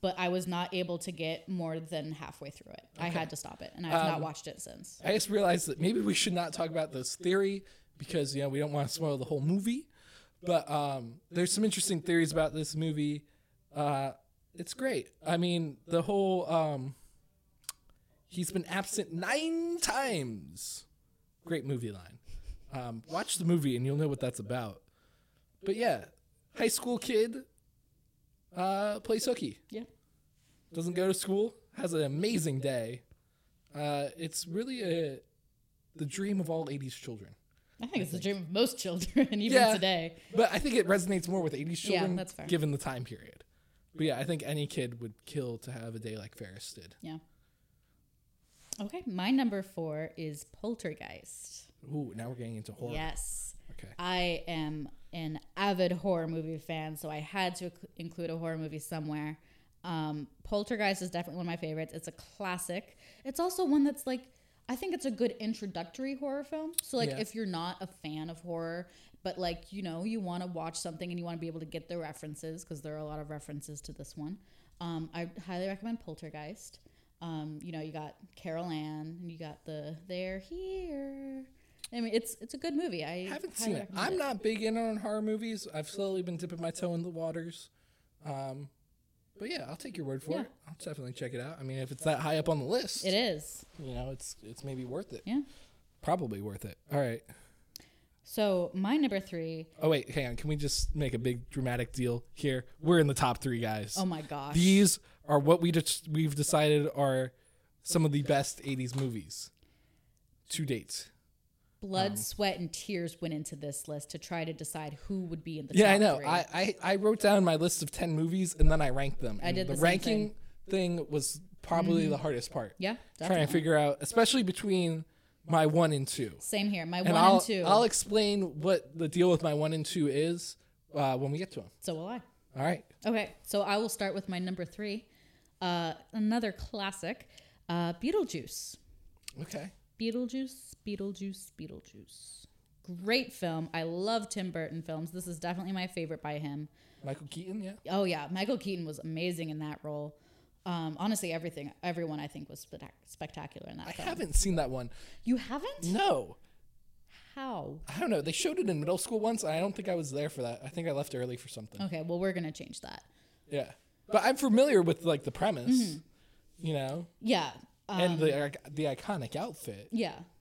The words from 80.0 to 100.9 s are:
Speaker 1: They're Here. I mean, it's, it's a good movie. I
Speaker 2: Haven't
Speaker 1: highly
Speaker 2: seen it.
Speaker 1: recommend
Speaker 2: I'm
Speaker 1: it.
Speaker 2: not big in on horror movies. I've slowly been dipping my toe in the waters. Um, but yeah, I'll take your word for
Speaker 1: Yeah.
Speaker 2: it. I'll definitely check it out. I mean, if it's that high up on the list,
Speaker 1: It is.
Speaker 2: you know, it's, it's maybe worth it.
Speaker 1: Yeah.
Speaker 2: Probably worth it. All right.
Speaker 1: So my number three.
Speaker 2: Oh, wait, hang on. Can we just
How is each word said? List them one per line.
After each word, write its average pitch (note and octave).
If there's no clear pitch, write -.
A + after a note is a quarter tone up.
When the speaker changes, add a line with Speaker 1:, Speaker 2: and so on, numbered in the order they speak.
Speaker 1:
They're F#3
Here. C#4
I A#3+
mean, A3+
it's, -
it's A3
a C#4+
good E4
movie. A3
I F3
Speaker 2:
Haven't D#4
Speaker 1:
highly A3+
Speaker 2:
seen F3+
it. C#3
Speaker 1:
recommend G3
Speaker 2:
I'm F#4+
Speaker 1:
it. F4+
Speaker 2:
not C4+
big A3
in A3
on A3+
horror G#3+
movies. G#3+
I've D3+
slowly G3
been F3
dipping E3+
my E3
toe F3
in E3+
the F3
waters. E3
Um, C3+
but A3
yeah, E4
I'll D#3
take A#3
your E3
word C3+
for D3
Speaker 1:
Yeah. -
Speaker 2:
it. -
I'll D#3+
definitely C#3
check B2+
it A#2
out. C#3
I C3+
mean, C3
if C3
it's C#3
that D#3
high D#3+
up D#3
on D#3
the C3
list, A3+
Speaker 1:
It F#3+
is. G3
Speaker 2:
you C3
know, B2+
it's, -
it's A2
maybe C3
worth C3
it. -
Speaker 1:
Yeah. A#3+
Speaker 2:
Probably C3
worth G#2
it. F#2
All C#3+
right. A#2+
Speaker 1:
So F#3
my G3
number A3+
three. D#3+
Speaker 2:
Oh, D#3
wait, D3
hang C#3
on. A#2+
Can D3
we D3+
just -